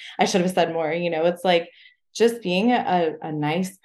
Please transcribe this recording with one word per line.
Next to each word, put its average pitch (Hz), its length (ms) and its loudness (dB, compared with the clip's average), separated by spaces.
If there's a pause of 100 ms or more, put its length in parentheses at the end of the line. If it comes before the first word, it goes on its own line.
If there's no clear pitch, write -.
(200)
I - 60 2
should 202 160 0
have 185 100 0
said 165 220 0
more." 160 180 -2
You 175 180 -2
know, 160 160 0
it's 175 200 0
like, 170 240 2 (440)
just 233 280 2
being 190 300 0
a, 175 500 0
a, 165 60 -10
a 160 40 -8
nice 156 540 -4